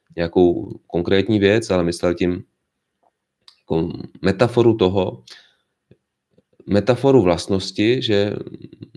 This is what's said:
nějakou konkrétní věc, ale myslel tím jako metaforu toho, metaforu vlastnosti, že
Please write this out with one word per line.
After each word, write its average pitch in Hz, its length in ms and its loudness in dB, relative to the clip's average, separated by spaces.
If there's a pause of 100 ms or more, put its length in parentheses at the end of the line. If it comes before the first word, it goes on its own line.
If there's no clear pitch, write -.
(160)
nějakou 87 720 0
konkrétní 98 520 0
věc, 104 300 2
ale 92 140 0
myslel 85 300 -2
tím 87 300 -4 (1160)
jako - 340 -4 (280)
metaforu 117 560 2
toho, 98 460 -2 (1400)
metaforu 123 560 2
vlastnosti, 98 800 -2
že 104 340 -2 (600)